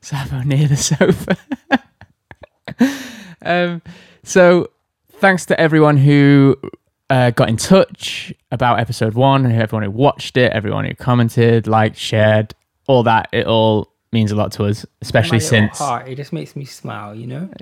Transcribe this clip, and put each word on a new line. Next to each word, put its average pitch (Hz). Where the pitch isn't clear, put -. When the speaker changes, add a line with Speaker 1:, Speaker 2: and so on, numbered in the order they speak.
Speaker 1:
Sappho 139
near 143
the 139
sofa. -
<laughs> -
Um, 175
so, 180
thanks 190
to -
everyone 156
who, 139
uh, 127
got 117
in 113
touch -
about 120
episode 110
one, 135
and 117
everyone 110
who 101
watched -
it, 123
everyone 104
who 90
commented, 117
liked, 110
shared, 107
all 131
that. 113
It 113
all 110
means 110
a -
lot 104
to 107
us, 101
especially 120
Speaker 2:
My 104
little -
Speaker 1:
since 107
Speaker 2:
heart, 127
it 131
just 139
makes 151
me 143
smile, 107
you 117
know? 151